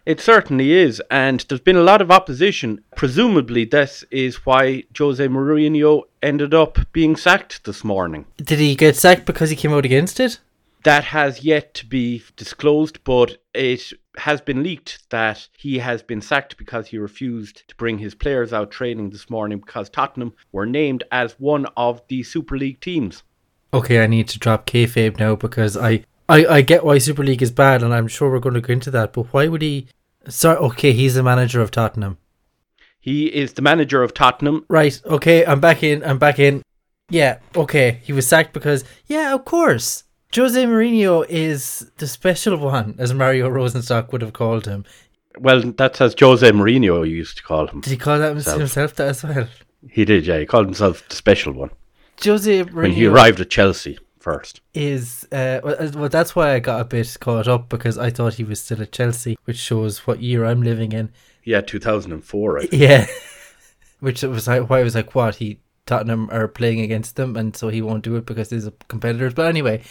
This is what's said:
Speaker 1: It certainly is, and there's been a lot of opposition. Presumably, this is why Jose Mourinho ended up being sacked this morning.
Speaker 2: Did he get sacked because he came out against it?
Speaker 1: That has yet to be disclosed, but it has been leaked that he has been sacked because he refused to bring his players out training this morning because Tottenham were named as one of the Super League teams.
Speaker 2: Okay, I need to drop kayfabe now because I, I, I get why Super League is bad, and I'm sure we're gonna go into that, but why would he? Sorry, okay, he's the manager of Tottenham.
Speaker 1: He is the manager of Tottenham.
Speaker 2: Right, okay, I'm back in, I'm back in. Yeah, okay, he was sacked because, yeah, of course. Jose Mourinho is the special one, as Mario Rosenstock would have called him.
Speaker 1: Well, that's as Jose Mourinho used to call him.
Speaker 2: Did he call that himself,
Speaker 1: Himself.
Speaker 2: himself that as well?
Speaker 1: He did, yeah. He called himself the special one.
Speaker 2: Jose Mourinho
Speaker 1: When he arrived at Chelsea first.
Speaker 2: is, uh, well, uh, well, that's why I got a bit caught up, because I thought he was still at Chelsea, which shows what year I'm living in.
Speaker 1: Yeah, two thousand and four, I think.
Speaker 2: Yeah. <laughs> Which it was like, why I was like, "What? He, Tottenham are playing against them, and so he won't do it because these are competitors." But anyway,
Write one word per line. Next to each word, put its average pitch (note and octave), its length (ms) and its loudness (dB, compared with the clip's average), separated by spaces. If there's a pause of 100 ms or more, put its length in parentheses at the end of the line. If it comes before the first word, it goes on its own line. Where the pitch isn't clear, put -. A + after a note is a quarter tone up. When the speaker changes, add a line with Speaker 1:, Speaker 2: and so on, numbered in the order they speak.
Speaker 1:
It D#3+ 140 -2
certainly D3+ 540 4
is, E3 360 2
and C3 380 0
there's C3 140 -6
been F#3 160 4
a F3 40 4
lot G3 200 6
of F3 100 0
opposition. D3+ 720 0 (100)
Presumably, C3+ 680 0
this C#3 480 0
is C3 340 -6
why C3 380 2 (140)
Jose C#3 280 0
Mourinho D3+ 760 2 (200)
ended D3 320 0
up D#3+ 240 2 (140)
being D#3+ 240 2
sacked - 480 -2
this G#2 220 -12
morning. F2 400 -4 (100)
Speaker 2:
Did D3+ 240 -2
he D3 160 2
get D3+ 220 4
sacked F3+ 280 4
because - 240 -2
he D#3 60 -4
came D3+ 160 -2
out C#3+ 140 2
against C3+ 340 0
it? B3+ 200 -2 (440)
Speaker 1:
That D3 220 4
has C#3+ 400 -4
yet D3+ 300 0
to - 100 -16
be A#2+ 360 -6 (140)
disclosed, D3+ 680 -2
but B2 320 2 (160)
it B2 400 -4 (240)
has D3 240 -4
been C3+ 200 -4
leaked - 480 -10
that A2+ 380 -4 (100)
he C3+ 220 -8
has A#2+ 240 -6
been G#2+ 180 -10
sacked C#3 360 -6
because A2+ 300 -12
he A2+ 100 -14
refused G#2+ 720 -12
to - 60 -20
bring A#2 220 -6
his G#2 160 -12
players B2+ 380 -4
out G#2 200 -4
training A2+ 400 -8
this - 180 -20
morning G#2 300 -6
because G2+ 300 -12
Tottenham C3 440 -6 (180)
were G2 140 -6
named C3+ 480 -2
as B2 260 -4
one C#3+ 260 -2 (120)
of A#2+ 320 -4
the C3 140 -6
Super D3 340 -8
League C3+ 240 -8
teams. D#3 420 -6 (500)
Speaker 2:
Okay, A#2 300 2
I A2 40 4
need A2+ 200 2
to - 120 -12
drop A2 260 0
kayfabe A#2 520 0
now G#2+ 200 0
because G#2+ 400 -4
I, A2+ 260 0 (260)
I, D#3 160 8
I D3+ 160 6
get E3 240 4
why D3 140 6
Super C#3+ 240 -2
League C3 180 0
is A#2 100 0
bad, C3+ 320 4
and A#2 100 0
I'm A2+ 140 0
sure C3+ 240 -2
we're C3 80 -2
gonna A#2+ 220 -2
go A#2+ 100 -6
into B2 200 -4
that, A#2 220 -2
but A#2+ 200 -6
why C#3+ 160 2
would D#3+ 120 -4
he? C#3+ 260 -6 (420)
Sorry, E3 260 2
okay, C3+ 380 2
he's B2+ 220 2
the C3 80 2
manager B2 380 2
of G#2+ 80 -2
Tottenham. G#2 480 -4 (840)
Speaker 1:
He D3 240 -2
is C#3 280 -4
the - 80 -8
manager C#3 400 2
of A#2+ 120 0
Tottenham. C#3+ 560 0
Speaker 2:
Right, D3+ 360 2
okay, E3 400 4
I'm C#3+ 140 2
back E3 240 4
in, D3+ 220 0
I'm C3+ 120 -2
back C#3+ 220 2
in. C#3 220 4 (480)
Yeah, D3 300 0 (180)
okay, C3 460 2
he D3 100 -8
was C3+ 120 -2
sacked D#3+ 280 2
because, C#3+ 320 -4 (220)
yeah, D4 260 -2
of C4 100 -4
course. C#4+ 600 -2 (280)
Jose B3+ 320 2
Mourinho A3 600 2
is D#3+ 720 -6
the D3+ 100 -8
special F#3 480 -2
one, C3+ 420 -4
as B2 160 -2
Mario C3 360 0
Rosenstock A#2+ 640 -2
would A#2+ 80 -6
have A2 120 -8
called A2+ 320 -4
him. G2+ 200 -10 (520)
Speaker 1:
Well, C3 240 4 (160)
that's C3 220 0
as A#2+ 180 4
Jose B2+ 320 8
Mourinho G2+ 580 4
used D#2+ 300 -8
to - 60 -20
call D2+ 240 -2
him. - 140 -14
Speaker 2:
Did - 100 -8
he C3 60 -4
call D3 220 -2
that D#3 100 0
himself, D3+ 300 -6
Speaker 1:
Himself. C#3+ 320 -4
Speaker 2:
himself C#3 320 -4
that D3+ 60 -8
as D3 80 -6
well? A#2+ 100 -4 (440)
Speaker 1:
He A2 140 0
did, G2 200 2
yeah. E2 140 -2
He D2+ 60 -6
called A2 220 4
himself F#2 420 -2
the - 60 -12
special - 360 0
one. C2 200 -12 (520)
Speaker 2:
Jose G3+ 400 2
Mourinho F3 100 -10
Speaker 1:
When G#2+ 200 0
he A2 120 2
arrived G#2+ 360 6
at F#2 80 -6
Chelsea F2+ 500 0 (200)
first. - 420 -10 (120)
Speaker 2:
is, C#3 600 -8
uh, C3 300 -4
well, - 140 -4
uh, D#3 180 -6
well, D3 140 -4
that's E3 260 0
why D3+ 180 2
I B2 60 0
got A#2 200 -4
a A#2+ 60 -6
bit A#2 340 -6
caught A#2 300 -2
up, A#2+ 180 0
because A#2 300 -4
I A#2+ 120 -4
thought A#2 260 -4
he A#2+ 100 -8
was G#2+ 160 -10
still A2 200 -8
at G#2+ 120 -10
Chelsea, A#2+ 500 -4
which A#2+ 140 -10
shows A2 500 -4
what A#2+ 140 -4
year A#2+ 240 -2
I'm A#2+ 180 0
living A2+ 300 -2
in. A2 180 -6 (320)
Speaker 1:
Yeah, G#2+ 160 0
two G2+ 200 -6
thousand G2+ 340 -4
and D#2 100 -14
four, G2+ 340 -4
I D2 100 -4
think. C#3 140 2
Speaker 2:
Yeah. C3+ 240 8 (480)
<laughs> - 460 -20
Which C3 240 -6
it C3+ 60 -6
was A#2 180 -6
like, B2 220 0
why C3+ 100 4
I B2+ 40 2
was A#2 120 -2
like, A2 180 -4
"What? A#2 220 0
He, G#2+ 240 -10 (260)
Tottenham A2 460 -4
are A2+ 160 -4
playing A#2 320 -2
against A2 380 -6
them, C3 180 -6
and A2 180 -6
so - 140 -10
he A2 140 -4
won't A2 240 -6
do A#2 100 -4
it A#2 100 -6
because A2+ 240 -8
these A2+ 160 -6
are G#2+ 60 -10 (160)
competitors." A#2 460 -4
But E3 140 -2
anyway, C#3 440 -2